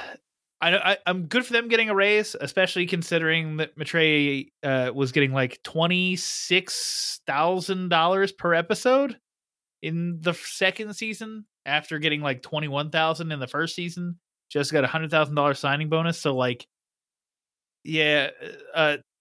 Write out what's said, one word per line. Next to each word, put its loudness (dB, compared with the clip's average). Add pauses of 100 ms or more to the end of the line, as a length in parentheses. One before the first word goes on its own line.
(640)
I, 4
I, 2 (100)
I'm -2
good 0
for -4
them 0
getting 2
a 0
raise, 2
especially 0
considering 0
that -4
Maitreya, 2 (180)
uh, 0
was 0
getting, 4
like, 0
twenty-six -2
thousand 0
dollars 4
per 0
episode 2 (640)
in -4
the 0
f-, -8
second -2
season -10 (200)
after 0
getting, 0
like, -4
twenty-one -4
thousand 0
in -6
the -6
first -4
season. -8 (320)
Just 0
got 4
a 2
hundred -4
thousand 2
dollar 2
signing -2
bonus. 0
So, 0
like, -2 (1160)
yeah, 2 (460)
uh, 4 (240)